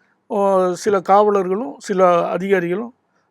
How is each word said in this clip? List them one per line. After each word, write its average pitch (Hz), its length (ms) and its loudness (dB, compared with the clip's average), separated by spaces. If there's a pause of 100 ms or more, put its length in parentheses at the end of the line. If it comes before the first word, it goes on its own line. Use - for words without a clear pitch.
(300)
ஆஹ், 196 420 0
சில 196 280 -2
காவலர்களும் 202 800 0
சில 175 500 2
அதிகாரிகளும் 185 680 -4 (360)